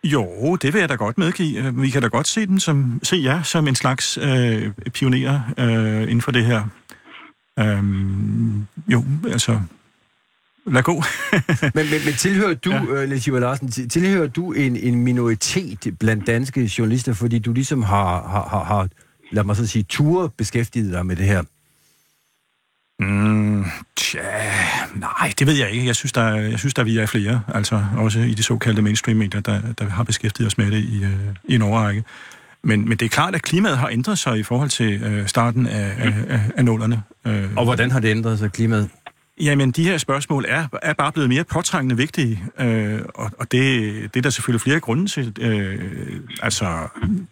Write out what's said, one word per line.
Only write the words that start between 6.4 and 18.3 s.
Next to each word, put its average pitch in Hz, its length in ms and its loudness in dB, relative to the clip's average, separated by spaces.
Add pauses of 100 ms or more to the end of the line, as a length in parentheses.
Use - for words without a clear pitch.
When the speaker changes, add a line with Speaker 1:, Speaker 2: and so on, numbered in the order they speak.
Speaker 1:
her. 113 180 2 (960)
Øhm, 104 1080 0 (220)
jo, 120 160 4 (240)
altså... 117 320 0 (1040)
Lad 127 160 2
gå. 165 120 2
<laughs> 156 80 -2 (600)
Speaker 2:
Men, 139 120 2
men, 151 300 2
men 147 100 0
tilhører 190 400 2
du, 175 160 -4
Speaker 1:
Ja. - 120 0 (200)
Speaker 2:
øh, 135 60 -2
Niels 135 180 -2
Iver 127 140 2
Larsen, 127 300 -2
til-, 123 180 -6
tilhører 175 380 2
du 170 260 -4
en, 131 240 0
en 120 280 2
minoritet 117 960 -2
blandt 110 260 0
danske 120 520 0
journalister, 117 360 0
fordi 117 240 0
du 117 140 -2
ligesom 131 300 0
har, 95 460 0
har, 98 200 -2